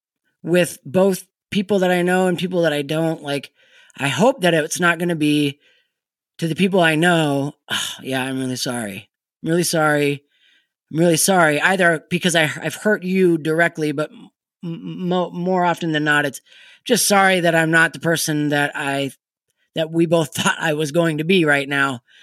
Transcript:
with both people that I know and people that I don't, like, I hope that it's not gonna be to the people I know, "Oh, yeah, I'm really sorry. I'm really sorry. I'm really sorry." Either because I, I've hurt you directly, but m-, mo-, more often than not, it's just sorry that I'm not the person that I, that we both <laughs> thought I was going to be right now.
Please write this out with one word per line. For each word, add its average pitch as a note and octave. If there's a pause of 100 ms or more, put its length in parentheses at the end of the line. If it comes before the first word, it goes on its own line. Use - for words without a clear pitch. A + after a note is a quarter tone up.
(420)
with E3+
both F#3 (240)
people G3+
that F#3
I F3+
know F#3
and F3+
people F3+
that D#3
I D3
don't, D#3
like, C#3+ (440)
I C3+
hope G3
that F3
it's D#3+
not F3
gonna F3
be D3 (800)
to E3+
the D#3+
people F#3
I D#3+
know, D3+ (160)
"Oh, - (120)
yeah, C3
I'm C3
really B2+
sorry. A2+ (340)
I'm D#3
really F3
sorry. D3 (720)
I'm D3
really E3+
sorry." D#3
Either E3+
because F3
I, D#3+
I've D3+
hurt G#3
you F#3
directly, D#3
but D3+
m-, - (320)
mo-, F3
more F3
often E3+
than D3+
not, D3
it's - (440)
just -
sorry F#3+
that E3
I'm D#3+
not E3
the C#3
person D#3
that D3
I, C#3 (640)
that D#3+
we E3
both D#3+
<laughs> -
thought F#3+
I D#3+
was D3
going D#3
to D#3
be F3+
right C#3+
now. C#3 (220)